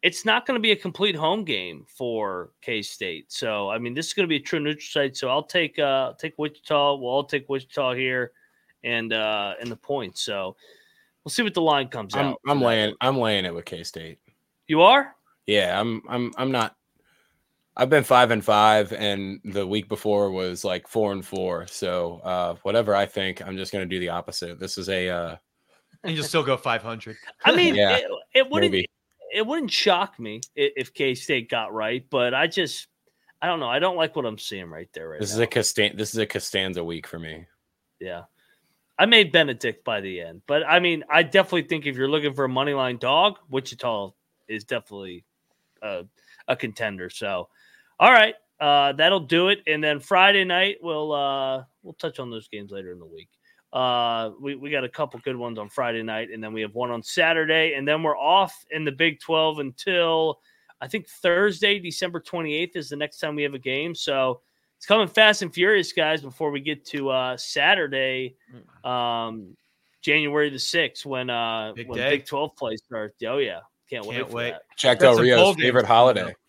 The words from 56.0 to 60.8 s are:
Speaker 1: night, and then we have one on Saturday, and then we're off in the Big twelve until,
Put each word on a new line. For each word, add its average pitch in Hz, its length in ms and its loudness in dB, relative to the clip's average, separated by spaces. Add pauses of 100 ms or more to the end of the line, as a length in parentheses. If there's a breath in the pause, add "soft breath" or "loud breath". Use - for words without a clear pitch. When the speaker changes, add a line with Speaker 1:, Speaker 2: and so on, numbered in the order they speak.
Speaker 1:
night, 110 300 -8
and 113 100 -12
then 107 100 -10
we 110 100 -6
have 104 120 -8
one 120 160 -6
on 117 120 -6
Saturday, 160 720 2
and 139 120 -4
then 156 160 2
we're 151 160 2
off 180 520 2
in 156 120 -6
the 151 80 -2
Big 151 300 0
twelve 160 380 0
until, 160 840 0 (400 soft breath)